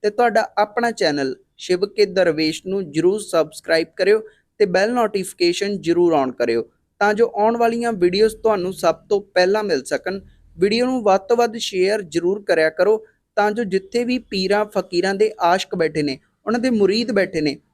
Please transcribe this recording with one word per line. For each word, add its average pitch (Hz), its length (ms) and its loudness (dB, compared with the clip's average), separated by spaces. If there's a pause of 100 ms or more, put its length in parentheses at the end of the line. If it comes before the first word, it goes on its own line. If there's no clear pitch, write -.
ਤੇ 208 60 0
ਤੁਹਾਡਾ 226 380 0 (100)
ਆਪਣਾ 220 340 0
ਚੈਨਲ 143 440 -2 (220)
ਸ਼ਿਵ 180 280 -2
ਕੇ 208 200 0
ਦਰਵੇਸ਼ 160 640 0
ਨੂੰ 190 240 -4
ਜ਼ਰੂਰ 175 280 0
ਸਬਸਕ੍ਰਾਈਬ 160 680 -2 (100)
ਕਰਿਓ 202 240 2 (380)
ਤੇ 214 60 4
ਬੈਲ 190 280 0
ਨੋਟੀਫਿਕੇਸ਼ਨ 202 880 -2
ਜ਼ਰੂਰ 170 340 2
on 135 160 0
ਕਰਿਓ 117 320 -2 (380)
ਤਾਂ 208 120 2
ਜੋ 226 220 2
ਆਉਣ 220 220 2
ਵਾਲੀਆਂ 233 360 0
ਵੀਡੀਓਜ਼ 202 420 2
ਤੁਹਾਨੂੰ 190 380 -2
ਸਭ 170 220 0 (140)
ਤੋਂ 202 120 0 (120)
ਪਹਿਲਾਂ 190 300 2
ਮਿਲ 156 200 -2
ਸਕਣ। 180 360 -6 (380)
ਵੀਡੀਓ 208 280 2
ਨੂੰ 254 180 -2
ਵੱਧ 196 180 2
ਤੋਂ 233 160 0
ਵੱਧ 233 200 0
ਸ਼ੇਅਰ 202 440 -2
ਜ਼ਰੂਰ 175 420 -2
ਕਰਿਆ 160 260 2
ਕਰੋ 208 360 0 (320)
ਤਾਂ 208 140 2
ਜੋ 226 120 -4
ਜਿੱਥੇ 190 400 -2
ਵੀ 247 140 -2 (120)
ਪੀਰਾਂ 196 360 0
ਫਕੀਰਾਂ 190 500 -2
ਦੇ 214 160 2 (120)
ਆਸ਼ਕ 180 320 0
ਬੈਠੇ 160 280 0
ਨੇ, 135 140 -4 (280)
ਉਹਨਾਂ 226 140 -2
ਦੇ 247 100 0
murid 220 420 2
ਬੈਠੇ 185 300 0
ਨੇ 147 160 -2 (160)